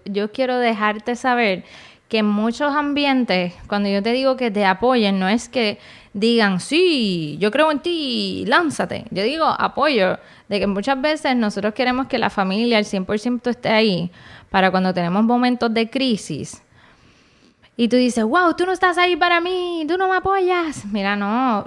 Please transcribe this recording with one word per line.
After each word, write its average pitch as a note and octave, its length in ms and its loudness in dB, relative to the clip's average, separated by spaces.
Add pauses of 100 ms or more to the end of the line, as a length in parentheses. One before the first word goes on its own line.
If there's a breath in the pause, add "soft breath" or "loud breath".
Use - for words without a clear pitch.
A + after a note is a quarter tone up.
yo G#3 280 -4
quiero B3+ 260 -2
dejarte A3 580 -2
saber A#3 480 0 (440 loud breath)
que A3 100 0
en G#3+ 80 2
muchos A#3 480 0
ambientes, C4 800 0 (140)
cuando G3+ 200 -2
yo G3 140 0
te A3+ 100 0
digo C4 240 2
que A#3+ 140 -2
te G3+ 160 0
apoyen, G3+ 520 2
no F#3 100 0
es A3+ 200 0
que G#3+ 300 -2 (340 loud breath)
digan, G#3 480 2
"Sí, G#3+ 800 0
yo G#3 100 2
creo D4+ 220 2
en C#4+ 60 -2
ti, A#3 680 -4
lánzate". A#3+ 640 -2
Yo F3+ 120 -2
digo D4 240 -2
apoyo, A3 720 0 (300 loud breath)
de G3+ 120 -2
que G3 60 -2
muchas G#3 340 -2
veces D4+ 360 0
nosotros G#3 360 0
queremos B3+ 360 -2
que B3 100 -2
la G#3+ 100 0
familia G#3 480 0
al G#3 80 2
cien F#3+ 220 -4
por G#3 120 -2
ciento B3 300 -4
esté A#3 220 -2
ahí G3 400 0 (400 loud breath)
para F#3+ 200 4
cuando F#3 220 0
tenemos F3+ 320 0
momentos A#3+ 480 0
de A3+ 160 0
crisis. G#3+ 760 -4 (1120 soft breath)
Y A#3 140 0
tú A#3 80 4
dices, A#3+ 280 2
"Wow, D#4+ 300 2
tú F4 120 0
no F#4+ 60 0
estás F4+ 260 2
ahí F4+ 180 4
para F4 240 4
mí, F4 480 -2
tú F4 80 0
no F#4+ 100 0
me F#4 100 0
apoyas". F4+ 680 0
Mira, G3+ 320 -2
no, G#3+ 500 0